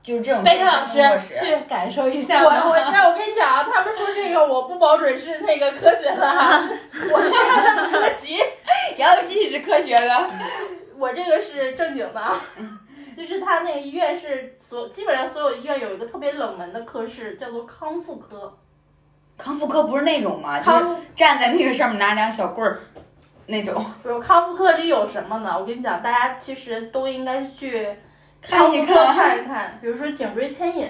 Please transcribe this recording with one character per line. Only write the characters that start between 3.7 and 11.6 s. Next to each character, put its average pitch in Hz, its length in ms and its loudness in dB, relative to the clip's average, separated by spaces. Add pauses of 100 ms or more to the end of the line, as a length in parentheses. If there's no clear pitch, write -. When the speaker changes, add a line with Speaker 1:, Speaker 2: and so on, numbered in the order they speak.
Speaker 3:
他 415 100 2
们 427 140 -4
说 415 180 -4
这 392 200 -4
个 311 100 6
我 254 240 0
不 359 120 -10
保 311 180 8
准 269 220 0
是 311 220 -8
那 311 180 0
个 277 140 2
科 - 220 6
学 311 100 -6 (100)
的 277 120 2
啊， 320 400 4 (140)
<laughs> - 320 -4
我 - 80 4
去 370 80 2 (180)
看 480 160 4
看 427 280 2
科 359 180 2
学。 320 280 -6 (320)
Speaker 1:
<laughs> 740 280 0
杨 339 180 8
永 359 80 0
信 370 240 -2
是 269 120 -4
科 330 200 2
学 262 160 -2
的。 247 340 2 (680)
Speaker 3:
我 247 160 -4
这 349 100 -6
个 330 180 2
是 269 320 -6